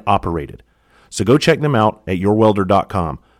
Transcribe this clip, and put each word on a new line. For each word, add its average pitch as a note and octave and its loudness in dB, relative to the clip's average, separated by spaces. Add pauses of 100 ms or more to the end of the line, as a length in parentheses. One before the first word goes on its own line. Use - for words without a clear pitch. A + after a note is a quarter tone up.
operated. E2+ -4 (460)
So - -6
go A#2+ 6
check D3+ 0
them D3 -2
out G#2+ 0
at F#2+ -4
your G2 0
welder G#2+ 2
dot F#2+ 0
com. E2 -6 (200)